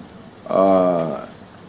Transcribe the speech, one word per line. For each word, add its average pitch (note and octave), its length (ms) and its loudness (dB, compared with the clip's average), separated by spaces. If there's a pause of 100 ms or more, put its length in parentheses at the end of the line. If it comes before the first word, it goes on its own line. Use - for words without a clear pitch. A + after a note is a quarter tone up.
(460)
Uh, F2+ 800 0 (420)